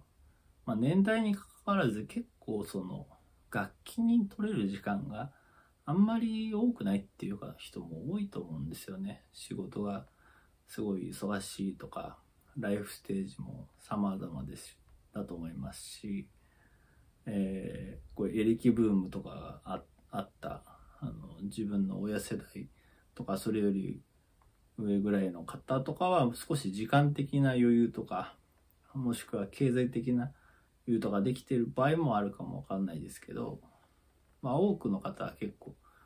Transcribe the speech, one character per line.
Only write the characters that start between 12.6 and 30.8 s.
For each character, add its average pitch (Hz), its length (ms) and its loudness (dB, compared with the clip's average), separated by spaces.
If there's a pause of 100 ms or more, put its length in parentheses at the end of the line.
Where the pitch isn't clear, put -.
イ 104 60 4
フ 101 140 -6
ス - 120 -14
テ 98 100 -4
ー 98 140 -2
ジ - 120 -14
も - 280 -12 (100)
様 101 380 -2
々 82 300 -6
で 78 120 -12
す、 - 220 -20 (340)
だ 104 120 -4
と 90 100 -10
思 82 120 -8
い 82 60 -10
ま - 200 -8
す - 100 -16
し、 - 440 -8 (1000)
え 95 760 -4
ー、 - 160 -16
こ 107 60 0
う 98 60 2
エ 107 140 2
レ 113 120 6
キ 120 160 6
ブ 110 180 6
ー 101 40 6
ム 95 180 2
と 98 80 -6
か - 100 -10
が - 340 -12
あ-、 95 200 -6 (260)
あ 101 120 -4
っ - 100 -14 (100)
た、 - 220 -8 (360)
あ 147 60 -6
の、 - 380 -12
自 101 220 -4
分 101 220 2
の 95 140 -4
親 104 180 -2
世 - 180 -4
代 - 300 -10 (460)
と - 100 -8
か、 98 140 -2
そ - 140 -2
れ 110 100 2
よ 101 100 6
り - 300 -2 (760)
上 101 200 4
ぐ 104 120 2
ら 101 100 4
い 92 80 2
の 85 140 -8
方 - 380 -2
と 151 120 -4
か 185 160 2
は、 143 240 6
少 - 220 -2
し 98 160 -2
時 107 160 -4
間 147 260 6
的 143 280 0
な 135 100 6
余 123 120 6
裕 117 260 8
と 110 120 -6
か、 - 340 -6 (600)
も 127 180 0
し - 100 -4
く - 140 -6
は 101 80 -2
経 127 260 2
済 123 200 2
的 123 220 0
な 123 180 0 (560)